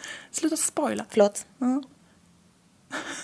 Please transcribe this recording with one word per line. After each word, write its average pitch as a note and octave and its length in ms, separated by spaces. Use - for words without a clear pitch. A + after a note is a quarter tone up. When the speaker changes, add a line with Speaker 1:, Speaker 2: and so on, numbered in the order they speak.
Speaker 1:
<laughs> - 200
Sluta D#4 260
spoila. A3+ 540
Speaker 2:
Förlåt. G3+ 360
Speaker 1:
Ja. C4 240